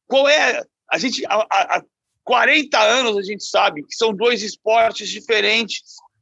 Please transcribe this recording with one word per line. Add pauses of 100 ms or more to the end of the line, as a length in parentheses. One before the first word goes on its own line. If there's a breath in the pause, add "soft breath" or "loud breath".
qual
é, (280)
a
gente,
há,
há,
há (400)
quarenta
anos
a
gente
sabe
que
são
dois
esportes
diferentes. (400 loud breath)